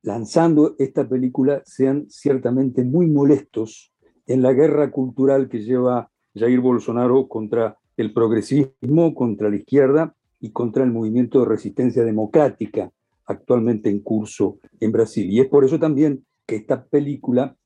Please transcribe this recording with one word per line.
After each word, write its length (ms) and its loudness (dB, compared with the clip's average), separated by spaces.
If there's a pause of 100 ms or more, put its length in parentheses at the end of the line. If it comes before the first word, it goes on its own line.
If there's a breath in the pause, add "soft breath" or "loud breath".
lanzando 760 2
esta 300 -2
película 580 -2
sean 420 -2
ciertamente 760 -2
muy 240 2
molestos 840 0 (340)
en 160 0
la 100 4
guerra 380 2
cultural 580 0
que 140 -8
lleva 480 -2 (240)
Jair 260 2
Bolsonaro 680 0
contra 520 -4 (180)
el 160 -4
progresismo, 1040 0
contra 340 -2
la 80 -2
izquierda 580 2 (240)
y 120 -12
contra 340 -2
el 80 0
movimiento 480 0
de 60 2
resistencia 580 -2
democrática 880 -2 (320)
actualmente 640 -2
en 120 -2
curso 580 -4 (200)
en 140 -2
Brasil. 380 -2
Y 100 2
es 80 4
por 160 4
eso 160 0
también 440 0 (220)
que 100 -6
esta 280 -6
película 800 -2